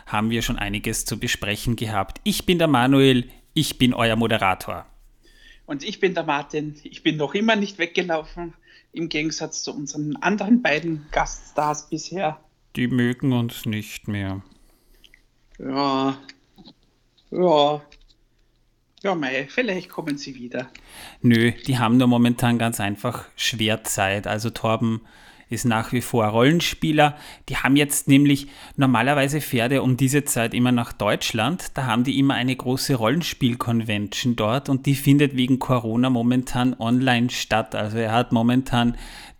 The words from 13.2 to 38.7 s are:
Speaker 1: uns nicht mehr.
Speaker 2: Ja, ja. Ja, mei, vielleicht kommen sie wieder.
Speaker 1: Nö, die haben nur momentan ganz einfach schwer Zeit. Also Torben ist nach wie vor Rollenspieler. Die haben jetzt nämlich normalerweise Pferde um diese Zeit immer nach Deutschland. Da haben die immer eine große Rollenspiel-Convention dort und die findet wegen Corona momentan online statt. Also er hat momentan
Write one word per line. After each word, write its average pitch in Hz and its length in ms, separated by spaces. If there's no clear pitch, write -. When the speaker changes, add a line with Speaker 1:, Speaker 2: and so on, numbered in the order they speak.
Speaker 1:
uns 117 320
nicht 107 440
mehr. 98 340
Speaker 2:
Ja, 135 600
ja. 151 520
Ja, 196 100
mei, 139 360
vielleicht 202 400
kommen 156 260
sie 139 180
wieder. 123 360
Speaker 1:
Nö, 117 320
die 135 120
haben 120 200
nur 127 100
momentan 120 500
ganz 117 220
einfach 101 460
schwer 110 480
Zeit. 98 420
Also 107 220
Torben 110 540
ist 117 160
nach 110 260
wie 123 80
vor 117 240
Rollenspieler. 147 920
Die 127 80
haben 131 180
jetzt 147 320
nämlich 143 380
normalerweise 139 640
Pferde 127 400
um 123 160
diese 135 260
Zeit 113 300
immer 123 180
nach 117 220
Deutschland. 117 800
Da 135 100
haben 120 200
die 131 140
immer 139 140
eine 123 240
große 131 380
Rollenspiel-Convention 117 1400
dort 113 340
und 131 160
die 139 80
findet 139 420
wegen 127 220
Corona 123 500
momentan 127 640
online 123 560
statt. - 460
Also 107 240
er 110 140
hat 120 200
momentan 120 640